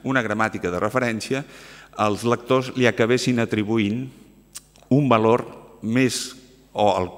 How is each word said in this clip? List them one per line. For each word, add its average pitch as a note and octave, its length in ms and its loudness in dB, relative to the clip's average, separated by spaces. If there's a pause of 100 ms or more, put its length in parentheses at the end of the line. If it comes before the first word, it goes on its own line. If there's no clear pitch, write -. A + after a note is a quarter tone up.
una C3 160 0
gramàtica G#2+ 480 -2
de F2 120 -2
referència, A#2+ 600 -2 (560)
els G#2+ 260 0
lectors B2+ 540 0
li B2 80 2
acabessin A#2+ 560 2
atribuint A2 640 -2 (880)
un C#3 160 4
valor A2+ 380 4 (340)
més, A#2 540 -2 (380)
o G#2 200 2
al F#2 240 0